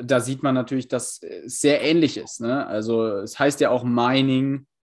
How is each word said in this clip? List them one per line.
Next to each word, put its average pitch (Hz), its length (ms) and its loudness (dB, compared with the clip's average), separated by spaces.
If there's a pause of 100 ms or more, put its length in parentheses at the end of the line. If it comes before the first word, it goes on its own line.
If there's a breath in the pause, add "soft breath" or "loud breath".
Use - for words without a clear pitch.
da 123 160 2
sieht 131 240 -4
man 135 140 2
natürlich, 127 320 -2
dass - 340 -6
es - 380 -12
sehr 143 200 4
ähnlich 156 380 2
ist, - 220 -12
ne? 123 260 -2
Also 113 400 0
es 101 320 -6
heißt 139 220 2
ja 127 100 4
auch 120 140 0
Mining, 131 800 2 (160)